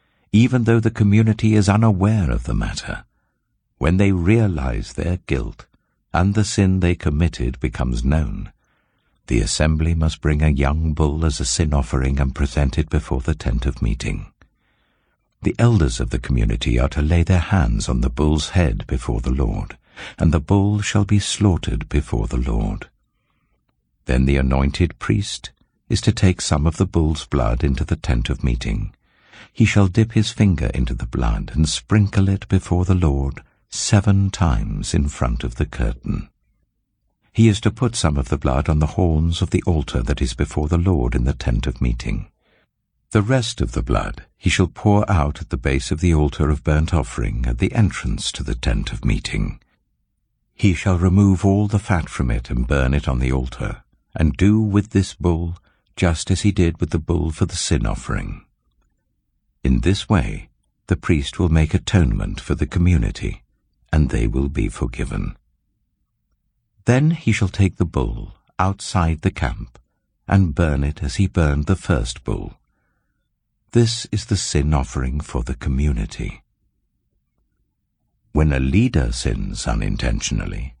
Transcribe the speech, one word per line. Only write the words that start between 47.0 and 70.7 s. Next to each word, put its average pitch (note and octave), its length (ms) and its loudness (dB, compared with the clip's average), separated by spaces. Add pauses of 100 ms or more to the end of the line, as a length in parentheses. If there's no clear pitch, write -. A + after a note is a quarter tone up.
at A#1 120 -2
the - 160 0
entrance - 580 -2
to - 120 -10
the A1 120 -4
tent G1+ 380 -2
of A1 100 -10
meeting. G#1 560 -4 (920)
He G2 200 2
shall F2+ 240 0
remove F#2+ 480 4
all G2+ 220 4
the G2+ 120 0
fat F2 280 -2
from B1 240 -2
it A#1 180 -4
and B1 180 -2
burn C2+ 260 2
it D2 160 0
on B1+ 100 0
the B1+ 120 0
altar, - 520 -6 (320)
and D2+ 220 0
do G#2 240 4
with G#2 300 0
this G2 220 0
bull E2+ 440 -2 (380)
just E2+ 360 0
as F#2 100 0
he G#2 100 2
did E2+ 280 0
with E2 100 -2
the E2 100 0
bull D#2+ 320 -2
for E2+ 140 0
the E2 100 -8
sin A#1+ 300 0
offering. G1+ 600 -6 (1200)
In C2 180 2
this - 280 0
way, B1 400 0 (380)
the - 80 2
priest - 420 -2
will F#2 120 2
make D#2 240 2
atonement A1 640 0
for - 160 -4
the C#2+ 100 -4
community, D2 800 0 (480)
and D#2 180 2
they A1+ 160 -2
will C2 240 0
be A1+ 180 -2
forgiven. - 720 -6 (1500)
Then C3+ 260 4
he D#3 200 0
shall G#2 160 0
take F#2+ 280 2
the - 100 0
bull A1 500 -4 (220)
outside F#2 640 0
the - 100 0
camp - 460 -6 (500)
and F#2 280 2
burn D2 280 0